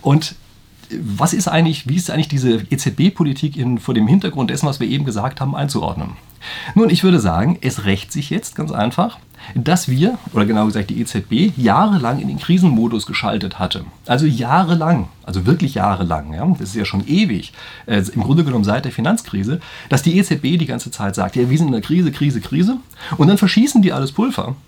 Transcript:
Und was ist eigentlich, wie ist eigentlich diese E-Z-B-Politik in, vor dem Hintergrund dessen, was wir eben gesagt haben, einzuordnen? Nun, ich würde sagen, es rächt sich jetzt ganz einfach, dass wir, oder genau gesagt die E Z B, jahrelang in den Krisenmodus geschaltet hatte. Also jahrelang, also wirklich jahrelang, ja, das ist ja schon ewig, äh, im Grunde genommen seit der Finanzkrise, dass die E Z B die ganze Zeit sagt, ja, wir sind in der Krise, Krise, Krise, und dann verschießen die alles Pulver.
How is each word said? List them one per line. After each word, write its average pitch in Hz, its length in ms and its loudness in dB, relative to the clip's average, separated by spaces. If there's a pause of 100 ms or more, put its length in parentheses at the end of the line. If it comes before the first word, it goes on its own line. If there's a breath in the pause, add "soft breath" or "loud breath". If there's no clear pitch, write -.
Und 147 340 2 (560)
was 107 420 -2
ist - 140 0
eigentlich, 160 420 0
wie 143 60 2
ist 180 160 -2
eigentlich 151 160 -2
diese 127 300 0 (120)
E-Z-B-Politik 151 880 0
in, 123 220 -2
vor 123 160 -2
dem 107 120 4
Hintergrund 147 440 2
dessen, 143 160 -2
was 139 120 -4
wir 143 80 -2
eben 139 160 -2
gesagt 120 380 -4
haben, 139 140 -4
einzuordnen? 120 560 -4 (640 loud breath)
Nun, 208 160 6
ich 170 120 2
würde 180 160 6
sagen, 101 420 0
es 113 240 -4
rächt 98 260 -2
sich 143 180 -6
jetzt - 260 -6
ganz 151 160 -6
einfach, 131 460 -2 (380 loud breath)
dass 151 340 0
wir, 170 300 2 (120)
oder 104 140 2
genau 107 220 2
gesagt 101 240 -2
die 98 80 -4
E 117 60 -2
Z - 220 -4
B, 170 300 2
jahrelang 135 600 2
in - 80 -4
den 139 100 -4
Krisenmodus 117 680 2
geschaltet 104 500 -4
hatte. 90 280 -4 (200)
Also 139 220 2
jahrelang, 156 800 2 (160)
also 92 240 -2
wirklich 135 260 2
jahrelang, 87 600 -2
ja, 90 120 -4
das 147 240 0
ist 101 60 -10
ja 104 100 -2
schon - 220 -4
ewig, 151 440 0 (360 loud breath)
äh, 104 160 2 (100)
im 110 80 -2
Grunde 147 220 2
genommen 123 200 0
seit 107 220 0
der 131 60 -6
Finanzkrise, 170 680 -2 (280 loud breath)
dass 139 140 2
die 170 140 2
E 202 60 4
Z 143 200 -2
B 170 140 0
die 160 100 0
ganze 120 240 -8
Zeit 98 240 -6
sagt, 95 200 -2
ja, 123 140 2
wir 139 80 2
sind 160 100 4
in 131 60 0
der 110 80 -2
Krise, 165 300 0
Krise, 143 300 -2
Krise, 185 360 0 (400 loud breath)
und 151 100 6
dann 196 120 6
verschießen 220 420 4
die 185 100 4
alles 135 200 -2
Pulver. 135 440 -4 (120)